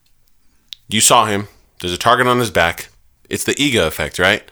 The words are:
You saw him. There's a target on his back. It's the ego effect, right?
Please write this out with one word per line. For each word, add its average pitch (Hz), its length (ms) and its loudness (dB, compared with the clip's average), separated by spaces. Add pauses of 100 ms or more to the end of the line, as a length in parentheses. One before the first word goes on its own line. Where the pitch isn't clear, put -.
(880)
You 107 120 -2
saw 117 260 4
him. 101 220 -4 (320)
There's 90 120 -6
a 87 60 -4
target 123 300 0
on 123 100 2
his 113 120 -2
back. 87 380 -2 (400)
It's - 160 -6
the 117 160 -2
ego 117 260 2
effect, 78 320 -6
right? 95 340 2